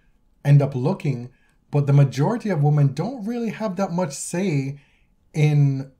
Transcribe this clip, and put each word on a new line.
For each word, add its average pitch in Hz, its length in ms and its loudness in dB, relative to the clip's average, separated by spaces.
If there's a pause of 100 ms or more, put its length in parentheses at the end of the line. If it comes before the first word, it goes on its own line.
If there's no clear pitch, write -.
(440)
end 143 180 6
up 139 140 -2
looking. 131 540 -4 (420)
But 143 160 0
the 143 60 2
majority 143 560 2
of 156 140 0
women 147 300 2
don't 214 320 -8
really 233 240 -6
have 202 260 -6
that 190 160 -4
much 180 220 -4
say 143 640 -4 (540)
in 143 680 2